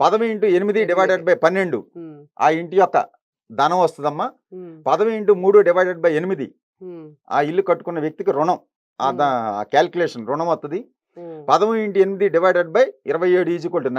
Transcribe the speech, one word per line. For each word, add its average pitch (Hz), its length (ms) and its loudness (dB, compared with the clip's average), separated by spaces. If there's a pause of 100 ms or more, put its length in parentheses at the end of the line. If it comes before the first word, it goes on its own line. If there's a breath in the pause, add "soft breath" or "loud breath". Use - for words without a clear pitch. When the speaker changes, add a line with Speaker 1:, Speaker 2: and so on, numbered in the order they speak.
Speaker 1:
పదం 202 220 2
ఇంటూ 220 240 -2
ఎనిమిది 180 80 4
Speaker 2:
ఎనిమిది. 202 300 0
Speaker 1:
డివైడెడ్ 180 420 0
బై 180 60 6
పన్నెండు 170 460 0 (160)
Speaker 2:
హ్మ్. 156 300 -18 (160)
Speaker 1:
ఆ 147 80 4
ఇంటి 165 320 -4
యొక్క 175 280 0 (500)
ధనం 160 200 2
వస్తుందమ్మా. 156 520 -2 (220)
Speaker 2:
హ్మ్. 170 340 -18
Speaker 1:
పదం 170 300 2
ఇంటూ 208 160 2
మూడు 190 260 4
డివైడెడ్ 180 460 2
బై 165 140 2
ఎనిమిది 170 360 -6 (280)
Speaker 2:
హ్మ్. 160 320 -18 (160)
Speaker 1:
ఆ 139 180 0
ఇల్లు 175 120 -2
కట్టుకున్న 170 440 -2
వ్యక్తికి 175 260 -4
రుణం, 156 280 0 (420)
ఆ 131 80 0
Speaker 2:
హ్మ్. 123 100 -4
Speaker 1:
దా-, 123 400 0
ఆ 104 40 -4 (100)
క్యాలిక్యులేషన్ 160 540 0
రుణం 151 260 -4
వస్తది. 156 260 -6 (380)
Speaker 2:
హ్మ్. 165 320 -16
Speaker 1:
పదం 185 240 4 (120)
ఇంటూ 196 200 0
ఎనిమిది 196 240 0
డివైడెడ్ 170 480 2
బై 262 160 2 (180)
ఇరవై 165 180 0 (100)
ఏడు 165 100 0
is 170 180 -4
equal 165 200 -4
to 123 120 -4